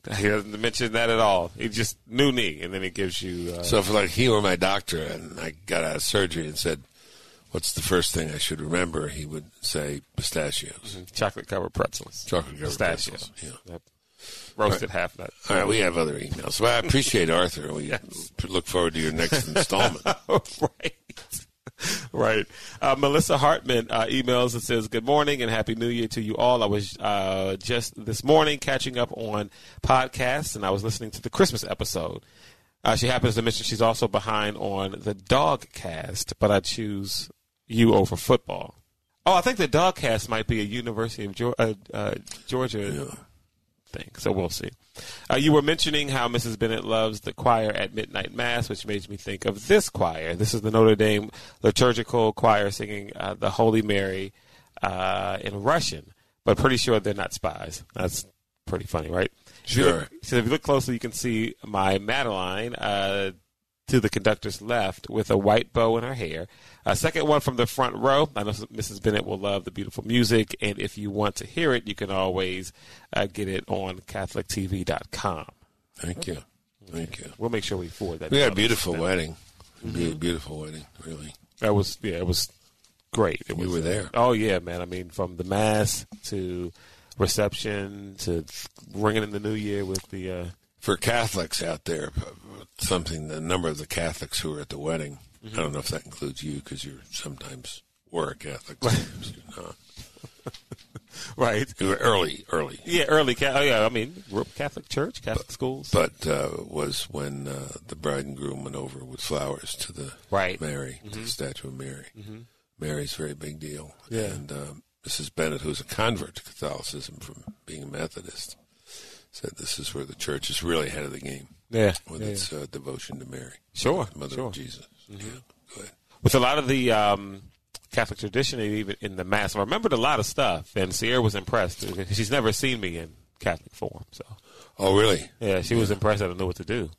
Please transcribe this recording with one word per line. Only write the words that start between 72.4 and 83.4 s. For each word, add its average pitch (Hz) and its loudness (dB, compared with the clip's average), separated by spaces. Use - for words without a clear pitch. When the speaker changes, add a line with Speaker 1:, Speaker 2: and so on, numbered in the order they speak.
Speaker 1:
uh, 104 2
get 98 -6
it 95 -4
on 95 -4
Catholic 98 -6
T 98 -2
V 92 -4
dot - -4
com. 82 -4
Speaker 2:
Thank 87 -6
you. 85 -6
Thank 82 -10
you. - -16
Speaker 1:
We'll 117 -4
make 110 -2
sure 101 -4
we 90 -6
forward 85 -6
that 80 -6
Speaker 2:
We 139 4
had 139 6
a - 4
Speaker 1:
to 98 -2
Speaker 2:
beautiful 104 2
Speaker 1:
them. 82 -2
Speaker 2:
wedding. 82 0
Be-, 113 -6
Speaker 1:
Mm-hmm. 82 -2
Speaker 2:
beautiful 78 -4
wedding, 76 -14
really. 78 -14
Speaker 1:
That 104 2
was, 101 0
yeah, 101 -4
it 90 -2
was 90 0
great. 92 2